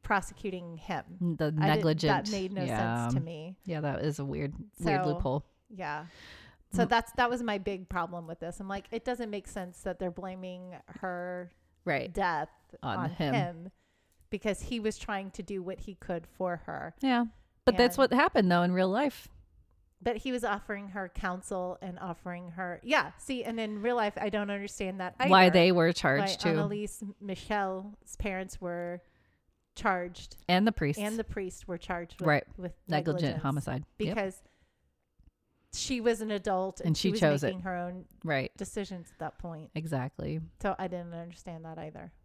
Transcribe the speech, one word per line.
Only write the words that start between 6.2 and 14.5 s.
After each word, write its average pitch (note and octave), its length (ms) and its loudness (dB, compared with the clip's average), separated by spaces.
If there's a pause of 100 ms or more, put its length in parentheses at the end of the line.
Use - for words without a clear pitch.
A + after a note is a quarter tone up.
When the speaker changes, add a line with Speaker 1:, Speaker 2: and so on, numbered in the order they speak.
Speaker 1:
So A#3+ 100 4
Speaker 2:
M- - 60 4
Speaker 1:
that's, A#3 240 2
that A#3+ 160 2
was A#3+ 140 -2
my G#3+ 160 0
big F#3+ 320 -4
problem E3+ 360 -4
with E3 140 -12
this. E3+ 200 -10
I'm F#3+ 80 -10
like, G3 240 -6
it A#3 120 -6
doesn't A#3+ 240 -4
make G#3 180 -8
sense F3+ 360 -12
that F#3 160 -4
they're F3+ 120 -2
blaming F3+ 640 -12 (260)
her F3+ 500 -6 (340)
Speaker 2:
Right. - 280 0
Speaker 1:
death E3+ 360 0 (340)
Speaker 2:
On A2+ 160 -2
Speaker 1:
on E3 120 -2
Speaker 2:
him. D3+ 240 0
Speaker 1:
him E3 360 -2 (600)
because G3+ 320 -2